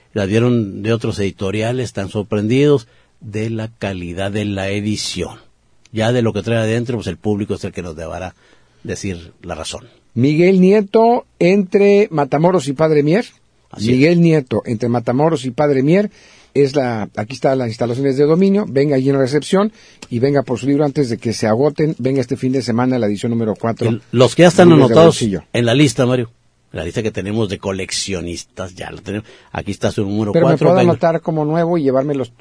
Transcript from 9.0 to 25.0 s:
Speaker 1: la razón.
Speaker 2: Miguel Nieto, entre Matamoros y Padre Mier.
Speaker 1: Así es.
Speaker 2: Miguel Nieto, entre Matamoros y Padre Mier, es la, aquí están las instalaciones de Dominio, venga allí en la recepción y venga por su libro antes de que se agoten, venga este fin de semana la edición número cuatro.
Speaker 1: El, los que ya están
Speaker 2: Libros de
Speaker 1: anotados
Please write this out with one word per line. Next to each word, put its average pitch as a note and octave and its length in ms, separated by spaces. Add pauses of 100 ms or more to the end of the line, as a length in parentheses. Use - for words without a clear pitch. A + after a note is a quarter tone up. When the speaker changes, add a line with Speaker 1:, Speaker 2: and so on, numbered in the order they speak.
Speaker 1:
la F2 140
razón. - 300 (280)
Speaker 2:
Miguel D#3 460
Nieto, A3 680 (140)
entre G3+ 720
Matamoros D3+ 560
y C#3 60
Padre D3+ 300
Mier. F3 220 (460)
Speaker 1:
Así G2+ 180
es. B2 60
Speaker 2:
Miguel E3 260
Nieto, D#3 440
entre A#2+ 240
Matamoros B2+ 560
y B2+ 60
Padre C#3+ 300
Mier, F#3 300 (420)
es C3+ 220
la, A#2+ 400
aquí A2 200
están C3+ 240
las A#2+ 80
instalaciones B2+ 500
de D3 60
Dominio, G3 440
venga C#3 280
allí C3 140
en C#3 60
la C#3 60
recepción D3+ 500 (380)
y B2 80
venga C#3 240
por B2 160
su G#2 80
libro C#3+ 200
antes C#3 220
de A2+ 120
que A2+ 120
se A2 140
agoten, C#3+ 540
venga C3 200
este B2 160
fin C3 160
de C3 120
semana B2 340
la A#2 80
edición G#2 240
número A2+ 240
cuatro. A2+ 340
Speaker 1:
El, A#2 140 (100)
los A#2+ 220
que - 80
ya F3 60
están F3 220
Speaker 2:
Libros D3 180
de A2+ 60
Speaker 1:
anotados D#3+ 240